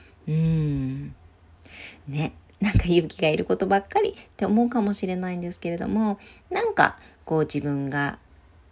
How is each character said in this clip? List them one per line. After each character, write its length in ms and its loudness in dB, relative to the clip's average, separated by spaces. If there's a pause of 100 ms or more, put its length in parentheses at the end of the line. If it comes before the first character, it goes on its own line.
(280)
う 40 -2
ん。 840 0 (920)
ね。 240 -4 (280)
な 100 2
ん 40 -8
か 100 6
勇 240 4
気 120 -12
が 80 4
い 80 2
る 80 -2
こ 120 0
と 100 0
ば 120 4
っ 100 -2
か 120 0
り 100 2
っ 40 -16 (220)
て 100 -2
思 180 4
う 60 0
か 100 0
も 140 0
し 120 -6
れ 100 -2
な 160 -4
い 40 -4
ん 40 -6
で 100 -6
す 100 -16
け 100 -4
れ 60 -4
ど 120 -6
も、 300 0 (320)
な 120 -2
ん 120 -2
か 240 2 (260)
こ 140 0
う 20 4
自 200 -2
分 300 -2
が 280 -2 (540)